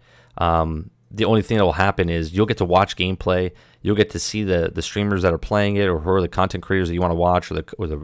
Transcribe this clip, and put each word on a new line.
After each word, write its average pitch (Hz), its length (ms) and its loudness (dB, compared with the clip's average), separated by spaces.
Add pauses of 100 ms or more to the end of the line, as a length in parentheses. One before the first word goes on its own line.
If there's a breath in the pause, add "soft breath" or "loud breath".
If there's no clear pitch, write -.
(380 soft breath)
Um, 82 520 0 (220)
the 107 140 -2
only 107 160 4
thing 110 160 -2
that 104 60 4
will 87 100 2
happen 95 360 0
is 82 240 -4
you'll 104 120 2
get 110 120 -2
to 98 80 0
watch 92 300 2
gameplay. 92 560 0 (300 soft breath)
You'll 101 140 0
get 101 140 2
to 85 100 -6
see 107 240 -4
the, 92 300 0
the - 80 -4
streamers 101 400 -2
that 90 100 4
are 82 60 0
playing 104 380 0
it 101 120 2
or 87 120 0
who 80 100 -4
are 92 120 2
the 87 60 0
content 92 360 -2
creators 95 240 0
that 85 80 -2
you 90 60 -2
wanna 87 140 0
watch 87 360 0
or - 20 -6
the, 82 240 -8
or 92 100 -6
the, 78 160 -6